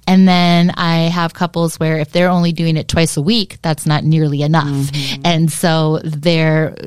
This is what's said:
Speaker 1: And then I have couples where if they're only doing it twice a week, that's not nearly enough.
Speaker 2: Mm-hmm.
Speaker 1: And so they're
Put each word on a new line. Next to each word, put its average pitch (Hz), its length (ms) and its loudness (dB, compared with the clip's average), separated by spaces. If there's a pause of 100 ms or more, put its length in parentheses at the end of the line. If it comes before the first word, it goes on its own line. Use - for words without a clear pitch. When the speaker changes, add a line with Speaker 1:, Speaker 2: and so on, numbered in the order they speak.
Speaker 1:
And 185 200 6
then 175 480 4
I 165 340 0
have 170 260 -4
couples 170 440 -2
where 160 200 -2
if 156 120 -6
they're 180 200 2
only 170 200 2
doing 160 260 -2
it 143 100 -6
twice 165 280 0
a 151 60 -2
week, 196 400 -2
that's 160 240 -4
not 151 180 0
nearly 151 380 0
enough. 151 260 0
Speaker 2:
Mm-hmm. 139 580 -6
Speaker 1:
And 165 260 2
so 160 520 0
they're 156 720 0 (120)